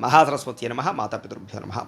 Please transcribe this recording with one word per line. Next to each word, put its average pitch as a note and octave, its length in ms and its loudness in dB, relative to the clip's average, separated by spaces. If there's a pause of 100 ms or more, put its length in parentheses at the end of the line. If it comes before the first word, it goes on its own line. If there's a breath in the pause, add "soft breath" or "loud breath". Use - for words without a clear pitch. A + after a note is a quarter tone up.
మహాసరస్వతి C3 680 4
నమః, B2+ 220 -4
మాతాపితృభ్యో G#2 680 -8
నమః. G#2 180 -8 (100)